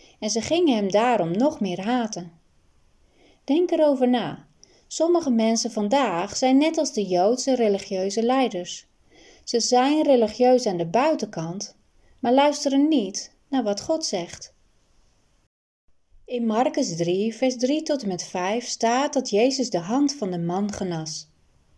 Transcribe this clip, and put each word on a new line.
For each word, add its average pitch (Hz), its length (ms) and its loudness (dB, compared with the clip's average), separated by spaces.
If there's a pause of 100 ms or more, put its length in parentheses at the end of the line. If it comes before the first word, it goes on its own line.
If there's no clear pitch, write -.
(180)
En 214 120 -6
ze 226 100 -2
gingen 302 360 2
hem 202 140 -2
daarom 208 400 2
nog 269 300 0
meer 185 240 -4
haten. 220 480 -4 (1120)
Denk 339 260 2
erover 294 380 2
na. 202 380 -2 (400)
Sommige 330 440 0
mensen 226 400 2
vandaag 208 680 0
zijn 262 220 4
net 320 200 2
als 302 140 0
de 202 140 -4
Joodse 202 480 2
religieuze 202 680 -2
leiders. 233 640 -2 (580)
Ze - 160 -2
zijn 269 420 2
religieus 247 640 4
aan 190 100 -2
de 170 100 -4
buitenkant, 202 920 -2 (420)
maar 240 140 0
luisteren 285 560 4
niet 214 460 -2 (140)
naar 262 140 -2
wat 202 180 -2
God 320 240 -4
zegt. - 500 -8 (1700)
In 240 220 -4
Marcus 226 500 0
drie, 185 380 0
vers 254 220 0
drie 269 260 0
tot 294 200 -2
en 202 60 -4
met 180 140 -4
vijf 196 440 -4
staat 254 460 0
dat 262 180 -2
Jezus 247 400 2
de 175 80 -2
hand 254 360 0
van 190 160 -6
de 180 80 -4
man 180 340 -2
genas. 165 560 -6 (500)